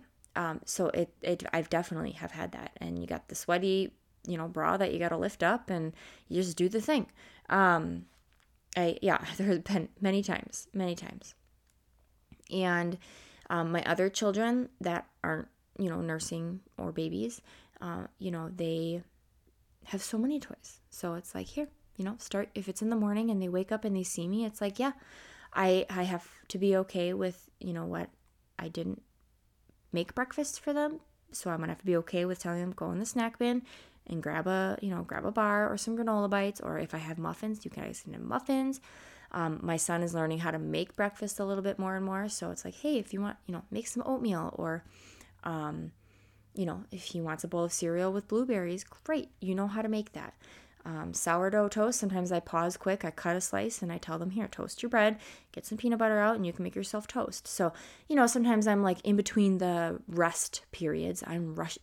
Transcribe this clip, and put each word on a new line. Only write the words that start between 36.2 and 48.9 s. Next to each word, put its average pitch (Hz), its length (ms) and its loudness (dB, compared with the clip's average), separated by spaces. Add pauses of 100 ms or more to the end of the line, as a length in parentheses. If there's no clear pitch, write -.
bites." 196 320 0
Or 160 180 -4
if 156 140 -6
I 160 60 -4
have 160 180 -6
muffins, 170 480 -4
you - 60 -8
guys - 320 -10
can - 100 -12
have - 80 -10
muffins. 262 600 0 (500)
Um, 165 320 -2
my 170 140 0
son 170 260 0
is 170 100 -2
learning 160 260 0
how 170 120 -2
to 160 80 -2
make 156 360 -2
breakfast 202 440 -2
a 202 60 0
little 196 180 -2
bit 196 160 -2
more 190 160 -2
and 190 100 -2
more. 196 240 -2
So 170 220 -6
it's - 140 -10
like, 180 100 -10
"Hey, 294 240 0
if 202 140 -8
you 196 80 -2
want, 208 160 -4 (100)
you 180 60 -6
know, 170 180 -8
make 214 160 -4
some - 180 -4
oatmeal," 220 520 0
or, 165 260 -4 (600)
um, 160 480 -4 (600)
you 190 120 -2
know, 175 260 -4
"If 180 140 -10
he 170 160 -4
wants 160 220 -4
a 170 40 -6
bowl 170 160 0
of 170 100 -2
cereal 180 400 0
with 202 140 -4
blueberries, 202 560 0
great. - 460 -4 (100)